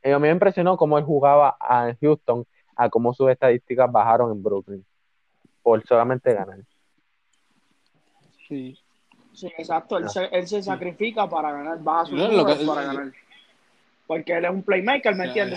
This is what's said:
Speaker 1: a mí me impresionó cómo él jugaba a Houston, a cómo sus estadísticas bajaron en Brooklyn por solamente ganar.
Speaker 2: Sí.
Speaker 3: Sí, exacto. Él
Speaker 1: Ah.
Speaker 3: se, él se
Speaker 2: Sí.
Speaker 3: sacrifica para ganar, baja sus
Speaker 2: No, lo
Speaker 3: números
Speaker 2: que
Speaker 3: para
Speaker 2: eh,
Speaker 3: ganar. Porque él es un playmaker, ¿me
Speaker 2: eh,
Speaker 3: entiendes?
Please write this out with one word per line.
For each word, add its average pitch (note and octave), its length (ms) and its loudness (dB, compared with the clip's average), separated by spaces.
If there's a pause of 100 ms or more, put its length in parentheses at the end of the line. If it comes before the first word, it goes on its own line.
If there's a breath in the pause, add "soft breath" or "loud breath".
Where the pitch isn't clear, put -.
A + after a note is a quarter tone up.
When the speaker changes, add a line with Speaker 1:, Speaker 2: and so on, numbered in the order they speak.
Speaker 1:
a C3+ 40 0
mí C#3 100 4
me D3 120 2
impresionó F3+ 460 2
cómo D3+ 220 2
él D3 60 0
jugaba C#3+ 540 4
a A#2+ 400 0
Houston, C3+ 460 0 (320)
a A#2+ 120 2
cómo A#2 240 0
sus C3 180 0
estadísticas B2 640 2
bajaron A#2 400 2
en G#2 100 -10
Brooklyn G2 400 -6 (800)
por A2 240 2
solamente B2 460 2
ganar. G2 280 -8 (1900)
Speaker 2:
Sí. C3 300 -12 (560)
Speaker 3:
Sí, - 120 -16 (120)
exacto. E3 400 -4
Él E3+ 80 -4
Speaker 1:
Ah. - 20 -6
Speaker 3:
se, F#3 240 -4
él F3+ 160 -2
se G#3 80 -4
Speaker 2:
Sí. G3+ 60 -4
Speaker 3:
sacrifica F#3+ 680 -4
para D#3 240 -4
ganar, D3 300 -8
baja D#3+ 240 0
sus C#3+ 120 -6
Speaker 2:
No, E3+ 100 0
lo G#3+ 100 2
Speaker 3:
números D3 200 2
Speaker 2:
que D3 80 -4
Speaker 3:
para D3 160 -2
Speaker 2:
eh, C#3 40 -8
Speaker 3:
ganar. C#3 260 -10 (960)
Porque E3 260 -6
él E3+ 140 -2
es F3 40 -2
un F#3+ 120 -6
playmaker, G3+ 520 0
¿me F#3 100 -6
Speaker 2:
eh, - 40 -6
Speaker 3:
entiendes? - 280 -4